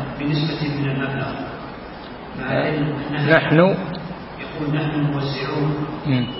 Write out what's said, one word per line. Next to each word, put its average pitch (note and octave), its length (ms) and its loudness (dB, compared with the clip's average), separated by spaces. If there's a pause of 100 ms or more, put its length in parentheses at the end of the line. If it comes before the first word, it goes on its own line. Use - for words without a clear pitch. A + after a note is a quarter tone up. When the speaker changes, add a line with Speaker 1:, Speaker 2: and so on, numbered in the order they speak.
(200)
Speaker 1:
بنسبة D3 580 0
من C#3 120 0
المبلغ، C3+ 440 -2 (1080)
مع C3+ 120 -4
العلم D3 440 2 (140)
أنها D3 280 6
Speaker 2:
نحن؟ D3 220 6
Speaker 1:
يقول: - 1160 0
نحن D3+ 240 0
موزعون D3 880 0 (180)
Speaker 2:
مم. B2 220 2 (120)